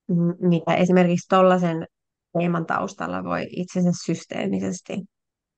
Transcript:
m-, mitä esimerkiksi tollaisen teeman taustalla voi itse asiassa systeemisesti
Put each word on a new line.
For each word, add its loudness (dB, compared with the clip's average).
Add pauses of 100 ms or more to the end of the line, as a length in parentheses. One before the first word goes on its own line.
m-, 0
mitä 2
esimerkiksi 2
tollaisen 2 (520)
teeman 0
taustalla -6
voi -4
itse -6
asiassa 0
systeemisesti -6 (600)